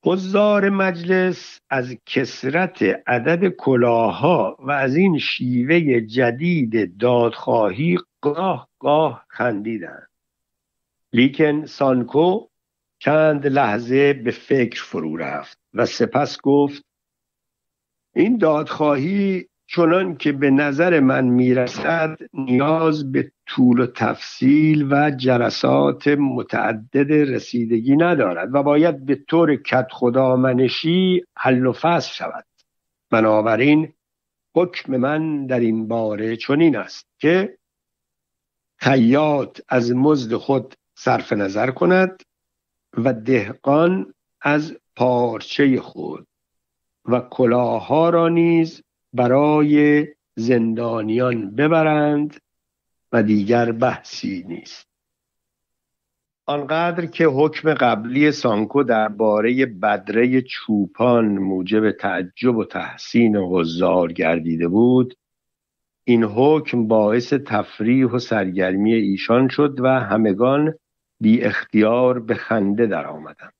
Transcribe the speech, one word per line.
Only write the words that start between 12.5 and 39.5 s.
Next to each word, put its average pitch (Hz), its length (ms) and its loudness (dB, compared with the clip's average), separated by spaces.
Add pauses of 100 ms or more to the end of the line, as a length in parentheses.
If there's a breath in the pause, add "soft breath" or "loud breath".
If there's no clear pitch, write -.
چند 147 480 2
لحظه 131 680 2
به 120 180 -4
فکر - 520 -2
فرو 80 340 -8
رفت 71 400 -10 (160)
و 117 120 0
سپس 127 560 -2
گفت: 143 420 0 (1300)
"این 226 220 2
دادخواهی 156 1120 -2 (220)
چنان 175 460 0
که 143 160 -2
به 139 200 0
نظر 147 480 2
من 131 260 2
می‌رسد 127 920 0 (160)
نیاز 147 760 0
به 135 200 -2 (140)
طول 123 340 2
و 127 60 2
تفصیل 143 1040 0
و 143 220 2
جلسات 131 960 0
متعدد 127 1040 -2
رسیدگی 120 840 0
ندارد 127 600 0
و 143 80 0
باید 147 420 2
به 139 100 0
طور 160 400 0
کدخدامنشی 131 1700 0 (140)
حل 127 280 0
و 123 80 0
فصل 160 400 -2
شود. - 320 -12 (640)
بنابراین 113 840 2 (600)
حکم 165 420 -2
من 147 480 -2
در 127 140 -2
این 113 280 -2
باره 110 480 -4
چنین 143 400 2
است - 320 -12 (120)
که 185 380 0 (1200)
خیاط 135 920 0